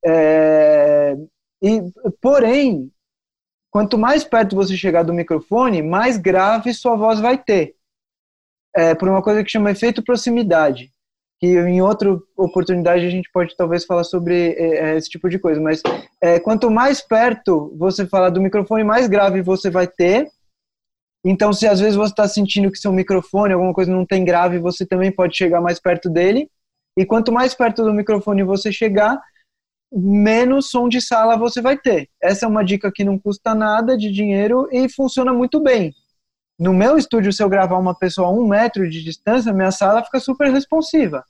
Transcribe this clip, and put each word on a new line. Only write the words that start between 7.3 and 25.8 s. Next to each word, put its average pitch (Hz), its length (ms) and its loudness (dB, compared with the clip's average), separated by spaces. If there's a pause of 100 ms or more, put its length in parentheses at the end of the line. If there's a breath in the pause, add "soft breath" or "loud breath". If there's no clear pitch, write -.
ter. 196 360 -2 (1000)
É, 165 200 4
por 185 140 -2
uma 190 140 2
coisa 208 220 0
que - 60 -12
chama 208 200 0
efeito 226 320 -2
proximidade, 170 880 0 (480)
que 175 80 -2
em 180 360 2
outra 202 340 0 (200)
oportunidade 175 680 0
a 180 60 -2
gente 185 220 -6
pode 175 240 -4
talvez 175 280 -2
falar 175 200 -2
sobre, 170 480 -2
é, 156 400 -2
é, 160 40 0
esse 160 140 -6
tipo 175 180 -6
de 180 100 -4
coisa, 160 220 -2
mas, 156 220 -2 (400 loud breath)
é, 170 180 4
quanto 220 300 0
mais 254 300 2
perto 220 800 0
você 185 280 -2
falar 185 240 2
do 180 100 -2
microfone, 208 440 0
mais 226 240 2
grave 196 340 2
você 190 280 -2
vai 180 160 0
ter. 190 400 0 (1000)
Então, 190 280 2
se 202 160 0
às 196 120 2
vezes 208 160 2
você 208 180 -2
tá 208 120 2
sentindo 196 440 0
que 196 80 -14
seu 202 140 -4
microfone, 190 600 0
alguma 185 220 0
coisa 185 180 0
não 185 140 0
tem 190 180 -2
grave, 175 340 0
você 175 280 -4
também 185 260 0
pode 180 240 -2
chegar 170 240 0
mais 170 180 -2
perto 180 320 -2